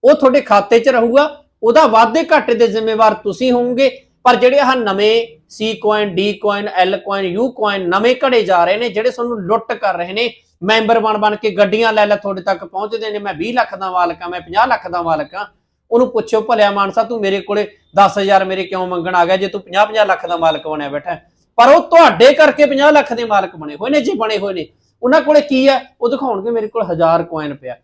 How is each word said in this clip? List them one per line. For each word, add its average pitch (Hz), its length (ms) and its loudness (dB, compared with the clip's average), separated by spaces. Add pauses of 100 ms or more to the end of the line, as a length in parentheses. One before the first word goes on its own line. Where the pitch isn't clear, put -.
ਉਹ 269 100 6
ਤੁਹਾਡੇ 254 280 4
ਖਾਤੇ 202 380 2
'ਚ 233 100 0
ਰਹੂਗਾ, 254 540 0 (200)
ਉਹਦਾ 269 240 4
ਵਾਧੇ 226 360 2
ਘਾਟੇ 285 300 0
ਦੇ 226 140 2
ਜ਼ਿੰਮੇਵਾਰ 220 460 0
ਤੁਸੀਂ 247 380 -4
ਹੋਵੋਗੇ। 247 560 -2 (200)
ਪਰ 240 60 4
ਜਿਹੜੇ 247 240 2
ਆਹ 262 160 2
ਨਵੇਂ 220 520 0
C - 400 -10
coin, 208 420 -2
D 196 240 -2 (140)
coin, 202 200 -4 (200)
L 196 60 -2
coin, 196 480 -4
U 254 60 0
coin 208 300 -2
ਨਵੇਂ 196 380 0 (100)
ਘੜੇ 247 180 2
ਜਾ 175 220 2
ਰਹੇ 190 120 0
ਨੇ, 240 120 -4
ਜਿਹੜੇ 220 200 -2
ਤੁਹਾਨੂੰ 240 320 -6
ਲੁੱਟ 220 320 -4
ਕਰ 202 220 -4
ਰਹੇ 175 180 -8
ਨੇ, 226 200 -4 (300)
ਮੈਂਬਰ 220 360 2
ਬਣ 214 180 -2
ਬਣ 208 180 0
ਕੇ 214 140 -4
ਗੱਡੀਆਂ 208 440 0
ਲੈ 214 120 4
ਲੈ 208 100 2
ਤੁਹਾਡੇ 196 260 -8
ਤੱਕ 180 240 -4
ਪਹੁੰਚਦੇ 214 460 -8
ਨੇ, 208 80 -6
"ਮੈਂ 202 140 -8
ਵੀਹ 214 200 -8
ਲੱਖ 226 220 -2
ਦਾ 185 160 -8
ਮਾਲਕ 175 300 -2
ਆ, 175 60 -12
ਮੈਂ 175 140 -10
ਪੰਜਾਹ 190 260 0
ਲੱਖ 233 200 -4
ਦਾ 175 140 -6
ਮਾਲਕ 160 340 -4
ਆ," 196 120 -10 (440)
ਉਹਨੂੰ 247 200 2
ਪੁੱਛੋ, 220 300 -2
"ਭਲਿਆ 208 300 2
ਮਾਨਸਾ, 202 320 -2
ਤੂੰ 226 180 -6
ਮੇਰੇ 196 180 -2
ਕੋਲੇ 208 280 -4 (300)
ਦਸ 196 200 4
ਹਜ਼ਾਰ 196 280 2
ਮੇਰੇ 190 180 -6
ਕਿਉਂ 185 240 -6
ਮੰਗਣ 180 280 -4
ਆ 175 100 4
ਗਿਆ, 185 120 0
ਜੇ 190 100 -4
ਤੂੰ 196 140 -8
ਪੰਜਾਹ 196 240 0
ਪੰਜਾਹ 214 200 0
ਲੱਖ 185 200 -2
ਦਾ 170 120 -4
ਮਾਲਕ 160 300 -2
ਬਣਿਆ 147 220 -6
ਬੈਠਾ 147 220 -8
ਹੈ?" - 200 -12 (240)
ਪਰ 233 120 6
ਉਹ 320 140 6
ਤੁਹਾਡੇ 277 520 6
ਕਰਕੇ 294 320 4
ਪੰਜਾਹ 285 260 2
ਲੱਖ 285 220 2
ਦੇ 233 100 -6
ਮਾਲਕ 196 320 -2
ਬਣੇ 151 200 -12
ਹੋਏ 220 140 -6
ਨੇ, 202 120 0
ਜੀ 240 120 -4
ਬਣੇ 220 240 -4
ਹੋਏ 196 160 -6
ਨੇ। 160 140 -8 (360)
ਉਹਨਾਂ 277 180 2
ਕੋਲੇ 294 200 2
ਕੀ 269 280 2
ਹੈ? 262 320 -2
ਉਹ 233 80 -2
ਦਿਖਾਉਣਗੇ, 233 400 -4
"ਮੇਰੇ 226 180 -4
ਕੋਲ 220 160 -6
ਹਜ਼ਾਰ 165 400 0
ਕੁਆਇਨ 156 320 -8
ਪਿਆ।" 123 280 -14